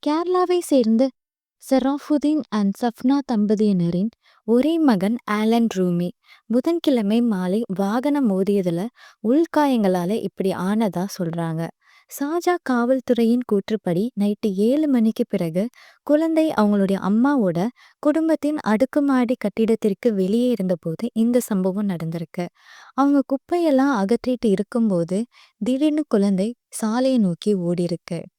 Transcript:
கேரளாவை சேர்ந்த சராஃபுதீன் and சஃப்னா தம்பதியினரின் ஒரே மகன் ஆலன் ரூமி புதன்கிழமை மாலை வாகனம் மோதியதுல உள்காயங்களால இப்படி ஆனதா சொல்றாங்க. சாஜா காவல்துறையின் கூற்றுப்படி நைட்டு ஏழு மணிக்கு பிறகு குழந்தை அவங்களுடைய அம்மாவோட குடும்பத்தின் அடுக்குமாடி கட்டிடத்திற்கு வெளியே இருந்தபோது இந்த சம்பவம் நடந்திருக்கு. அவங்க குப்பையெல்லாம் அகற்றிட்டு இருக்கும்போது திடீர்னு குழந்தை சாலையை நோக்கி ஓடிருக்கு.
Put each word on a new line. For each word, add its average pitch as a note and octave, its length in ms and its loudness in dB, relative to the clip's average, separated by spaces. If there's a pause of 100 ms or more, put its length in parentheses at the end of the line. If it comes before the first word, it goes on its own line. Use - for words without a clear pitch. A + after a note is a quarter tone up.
கேரளாவை F4 520 0
சேர்ந்த B3+ 500 2 (540)
சராஃபுதீன் C#4 880 0
and G3+ 300 0
சஃப்னா B3+ 380 0 (140)
தம்பதியினரின் G3+ 800 0 (320)
ஒரே C4 340 2
மகன் A3+ 460 2
ஆலன் A3 520 0
ரூமி F3 340 0 (360)
புதன்கிழமை A#3+ 760 0
மாலை G3+ 460 0
வாகனம் B3 640 0
மோதியதுல F#3 560 0 (420)
உள்காயங்களால A#3+ 800 2
இப்படி F#3+ 440 -4
ஆனதா F#3+ 520 -2 (120)
சொல்றாங்க. E3 460 -4 (460)
சாஜா E4 420 -2 (100)
காவல்துறையின் A#3+ 840 0
கூற்றுப்படி G3 600 -2 (120)
நைட்டு G#3 340 -2
ஏழு B3+ 340 0
மணிக்கு A#3 400 0
பிறகு F#3 400 -2 (340)
குழந்தை D#4+ 480 2
அவங்களுடைய G3+ 480 2 (100)
அம்மாவோட G#3+ 580 2 (320)
குடும்பத்தின் D4+ 600 0
அடுக்குமாடி B3+ 800 0
கட்டிடத்திற்கு A3 760 -2
வெளியே G3+ 360 0
இருந்தபோது F#3 640 -4
இந்த A#3 260 2
சம்பவம் G3 480 -2
நடந்திருக்கு. E3 580 -6 (480)
அவங்க C#4 320 4
குப்பையெல்லாம் C#4 760 0
அகற்றிட்டு A#3 540 -2
இருக்கும்போது F#3+ 680 -2 (340)
திடீர்னு D4 500 0
குழந்தை G3+ 460 0 (140)
சாலையை B3 500 0
நோக்கி G3+ 380 0
ஓடிருக்கு. F3 640 -4 (180)